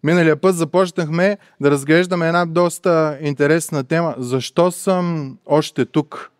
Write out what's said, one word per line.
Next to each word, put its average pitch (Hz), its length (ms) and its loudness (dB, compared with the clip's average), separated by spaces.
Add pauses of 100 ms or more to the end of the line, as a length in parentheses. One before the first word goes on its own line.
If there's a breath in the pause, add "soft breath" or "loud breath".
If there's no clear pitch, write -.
Миналия 160 380 4
път 190 140 2
започнахме 175 800 0 (240 soft breath)
да 143 100 4
разглеждаме 165 560 0
една 170 180 0
доста 165 760 0
интересна 147 600 0
тема. 160 340 -2
Защо 131 540 -2
съм 170 760 -4
още 147 400 0
тук? - 540 -6